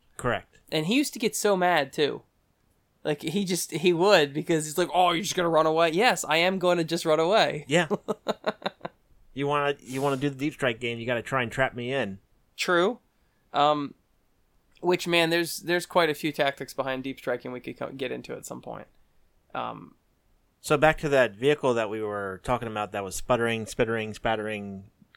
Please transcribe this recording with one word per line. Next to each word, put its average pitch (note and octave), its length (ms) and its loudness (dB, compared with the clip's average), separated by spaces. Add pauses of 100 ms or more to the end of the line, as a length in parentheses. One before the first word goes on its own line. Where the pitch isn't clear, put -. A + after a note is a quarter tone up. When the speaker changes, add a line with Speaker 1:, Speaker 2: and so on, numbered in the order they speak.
(160)
Speaker 1:
Correct. - 440 -4 (100)
Speaker 2:
And D#3 160 -2
he G3+ 80 0
used C#4 200 0
to - 40 -12
get A3 160 -2
so G#3 220 2
mad, F3 360 2
too. C3 300 -2 (800)
Like, D3+ 200 -2
he G3 220 -2
just, E3+ 280 -4
he E3+ 200 4
would, E3+ 400 6
because D#3 340 0
he's D3+ 120 -6
like, F3 160 0
"Oh, F3+ 160 6
you're E3 140 0
just - 100 -4
gonna F3 140 0
run D#3+ 180 4
away?" D#3+ 240 4
Yes, F#3+ 380 2
I D3+ 80 2
am F#3 240 2
gonna F3 240 4
just E3 200 -4
run D#3 140 4
away. D#3+ 480 2
Speaker 1:
Yeah. D3+ 240 2
Speaker 2:
<laughs> G#3 60 0 (1400)
Speaker 1:
You C#3+ 120 -4
wanna, C#3+ 340 0
you C3 220 -6
wanna C#3 160 0
do C#3 100 -2
the C#3 80 -4
deep C#3+ 160 -4
strike A#2+ 260 -2
game, A#2 200 -6
you A2+ 80 -8
gotta A#2+ 160 -2
try C3 200 0
and A2+ 80 -2
trap C3 240 0
me B2 180 -6
in. G#2 260 -4 (380)
Speaker 2:
True. F#3 420 0 (560)
Um, D3 400 2 (840)
which, F3 280 0
man, E3+ 220 4
there's, E3+ 300 0
there's E3+ 260 -2
quite E3+ 240 2
a D3+ 40 -2
few D3+ 180 -4
tactics C#3 420 -2
behind C3 280 -4
deep C3 160 -10
striking B2 340 -6
we B2+ 80 -12
could - 180 -14
co-, - 180 -8
get B2+ 160 -8
into B2 220 -10
at - 100 -14
some B2 160 -12
point. A2+ 260 -14 (680)
Um, A#2 400 -10 (640)
Speaker 1:
So - 160 2
back D#3 220 4
to D#3+ 120 -4
that B2+ 240 4
vehicle C3+ 400 2
that A2+ 140 0
we A2 140 -6
were G2+ 420 -6
talking A#2+ 240 -2
about G#2+ 240 -6
that G2+ 120 -4
was F#2 120 -10
sputtering, A#2 500 0
spittering, A2 460 -2
spattering, G#2 720 -4 (320)